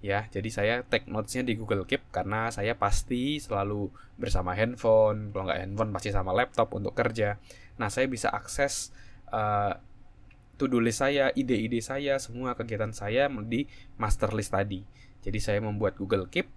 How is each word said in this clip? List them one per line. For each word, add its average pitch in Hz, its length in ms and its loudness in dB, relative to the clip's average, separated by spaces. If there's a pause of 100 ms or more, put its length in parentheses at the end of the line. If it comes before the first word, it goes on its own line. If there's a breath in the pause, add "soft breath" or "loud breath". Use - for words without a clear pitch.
ya. 104 240 -2
Jadi 101 240 -4
saya 113 320 0
take - 240 -2
notes-nya 110 400 -4
di 120 80 2
Google 107 320 -2
Keep - 240 -2
karena 110 400 -2
saya 110 240 -2
pasti 123 640 2
selalu 101 480 -2 (320 loud breath)
bersama 90 400 2
handphone, 110 720 4
kalau 95 160 -4
nggak 87 120 0
handphone 101 360 -2
pasti 104 160 -4
sama 95 240 2
laptop 117 400 2
untuk 104 160 -2
kerja. 110 480 0 (400 loud breath)
Nah, 113 80 0
saya 131 240 0
bisa 120 160 -2
akses, - 640 -2 (400 loud breath)
eh, 104 480 0 (800)
to-do 127 240 4
list 113 160 2
saya, 135 320 4
ide-ide 120 480 0
saya, 135 400 -2
semua 123 400 -6
kegiatan 107 320 -2
saya 113 400 0 (160)
di 117 240 -2 (240 loud breath)
master 107 400 0
list 107 160 -2
tadi. 98 320 -2 (400 soft breath)
Jadi 104 160 -2
saya 104 240 0
membuat 104 320 0
Google 98 320 0
Keep 175 300 -2